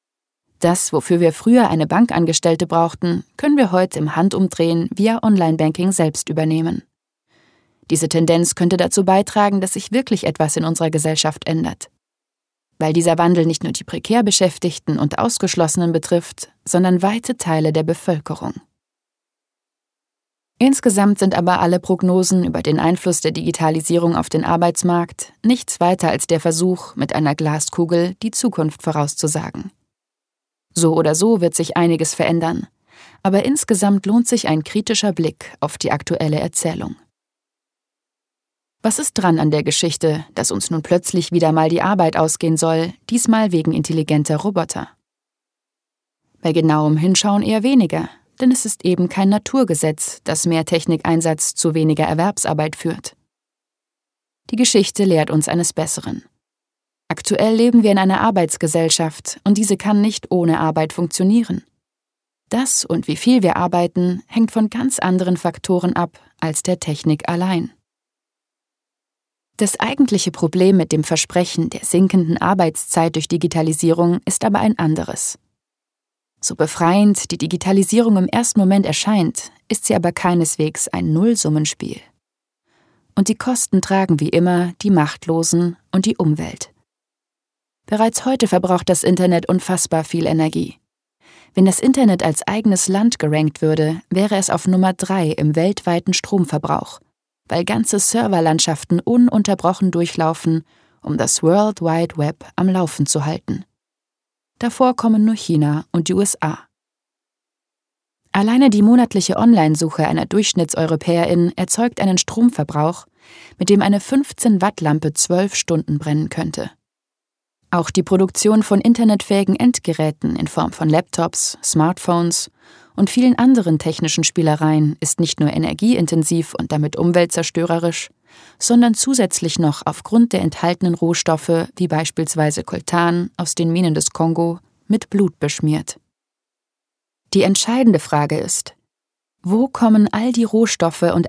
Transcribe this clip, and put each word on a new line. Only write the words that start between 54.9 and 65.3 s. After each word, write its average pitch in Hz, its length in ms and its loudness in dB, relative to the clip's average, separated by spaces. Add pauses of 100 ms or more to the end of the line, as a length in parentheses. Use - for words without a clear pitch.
lehrt 165 300 2
uns 156 160 0
eines 170 240 -2
Besseren. - 500 -8 (840)
Aktuell 214 480 0
leben 233 260 6
wir 208 80 4
in 196 80 4
einer 190 220 2
Arbeitsgesellschaft 165 1200 -2
und 202 160 2
diese 202 180 2
kann 208 240 0
nicht 214 300 -2
ohne 170 300 2
Arbeit 160 320 0
funktionieren. 185 720 0 (840)
Das 254 360 -2
und - 240 -4
wie 151 80 -2
viel 247 260 2
wir 175 140 2
arbeiten, 175 720 -2
hängt 226 240 0
von 220 180 0
ganz 254 300 -4
anderen 185 360 0